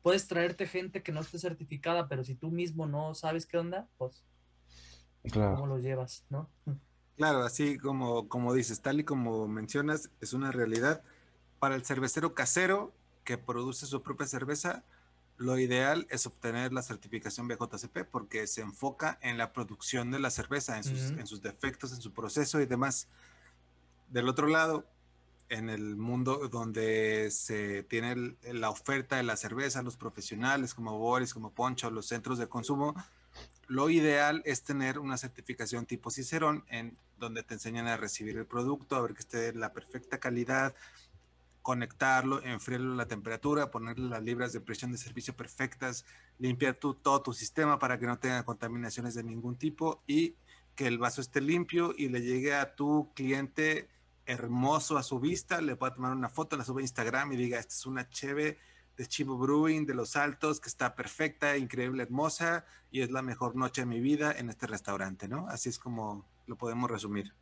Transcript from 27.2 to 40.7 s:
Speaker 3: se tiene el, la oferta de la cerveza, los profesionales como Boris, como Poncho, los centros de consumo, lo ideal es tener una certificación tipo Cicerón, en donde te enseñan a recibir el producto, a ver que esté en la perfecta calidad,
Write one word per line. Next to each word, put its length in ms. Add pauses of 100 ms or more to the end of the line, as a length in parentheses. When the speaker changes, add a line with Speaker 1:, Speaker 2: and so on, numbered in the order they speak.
Speaker 3:
se 520
tiene 300
el, 240 (240)
la 80
oferta 480
de 60
la 140
cerveza, 460
los 140
profesionales 760
como 260
Boris, 340
como 200
Poncho, 380
los 160
centros 320
de 100
consumo, 460 (720)
lo 220
ideal 560
es 180
tener 360
una 180
certificación 680
tipo 260
Cicerón, 580
en 300 (180)
donde 260
te 120
enseñan 320
a 100
recibir 400
el 100
producto, 480
a 60
ver 120
que 80
esté 280
en 120
la 120
perfecta 460
calidad, 560 (840)